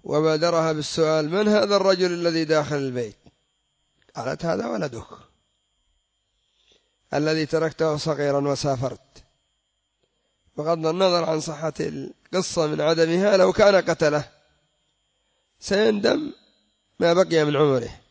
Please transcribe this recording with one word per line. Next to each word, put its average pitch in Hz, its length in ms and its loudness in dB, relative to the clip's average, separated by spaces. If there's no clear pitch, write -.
وبادرها 160 680 0
بالسؤال: 156 580 -2
"من 208 180 0
هذا 208 280 2
الرجل 185 360 2
الذي 170 320 -2
داخل 151 320 0
البيت؟" 123 400 -6
قالت: 147 280 -8
"هذا 190 220 -4
ولدك 147 400 -8
الذي 156 320 -2
تركته 160 500 -2
صغيراً 143 520 -2
وسافرت". 131 760 -6
بغض 160 300 -2
النظر 175 380 2
عن 160 160 -2
صحة 156 400 -8
القصة 156 840 -4
من 151 140 -4
عدمها، 165 560 2
لو 190 160 6
كان 202 220 6
قتله 156 580 0
سيندم 220 720 0
ما 170 120 2
بقي 165 320 4
من 147 120 0
عمره. 135 440 0